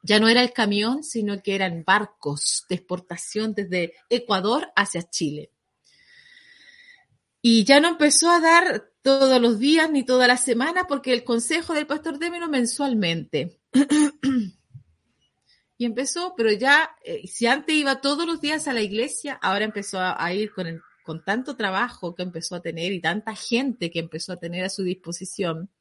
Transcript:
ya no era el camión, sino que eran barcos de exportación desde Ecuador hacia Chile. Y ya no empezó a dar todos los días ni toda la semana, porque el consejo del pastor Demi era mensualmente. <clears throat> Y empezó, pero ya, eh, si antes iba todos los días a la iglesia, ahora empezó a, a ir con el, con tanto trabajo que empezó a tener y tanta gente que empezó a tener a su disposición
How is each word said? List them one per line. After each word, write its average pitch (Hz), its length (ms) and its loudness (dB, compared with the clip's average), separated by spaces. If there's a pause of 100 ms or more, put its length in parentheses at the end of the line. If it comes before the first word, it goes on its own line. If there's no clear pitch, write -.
ya 208 180 4
no 220 80 6
era 240 140 6
el 247 100 0
camión, 220 520 0
sino 202 380 -4
que 196 120 -2
eran 180 320 -4
barcos 185 800 -2
de 190 60 -2
exportación 180 800 -8
desde 180 400 -4 (160)
Ecuador 233 680 0
hacia 190 320 -2
Chile. 151 440 -6 (1900)
Y 226 240 6
ya 277 160 8
no 330 80 2
empezó 330 420 4
a 349 100 6
dar 330 500 4 (100)
todos 269 400 6
los 233 180 4
días 320 320 4
ni 269 140 0
toda 254 220 4
la 247 100 6
semana, 285 500 0
porque 262 280 0
el 240 100 -4
consejo 311 480 -2
del 302 140 -2
pastor 302 320 -6
Demi 339 180 -4
era 339 100 -6
mensualmente. 214 1120 -2 (140)
<clears throat> 277 920 0 (1120)
Y 240 100 -4
empezó, 277 500 -4
pero 220 160 2
ya, 277 520 2
eh, - 220 -10
si - 200 -4
antes 294 280 0
iba 277 260 0
todos 294 260 -2
los 320 140 -6
días 302 280 -4
a 269 40 -4
la 233 80 -2
iglesia, 226 600 -4
ahora 196 220 0
empezó 202 340 -6
a, 180 260 -2
a 175 80 -2
ir 208 200 -4
con 175 160 -6
el, 165 120 -10 (220)
con 165 220 -10
tanto 254 320 -4
trabajo 190 580 -4
que 180 80 -8
empezó 175 320 -8
a 175 80 -8
tener 170 300 -6
y 180 80 -6
tanta 202 340 -4
gente 233 560 -4
que 170 80 -6
empezó 165 340 -10
a 175 60 -10
tener 170 260 -8
a 190 40 -4
su 190 160 -6
disposición 180 840 -6 (100)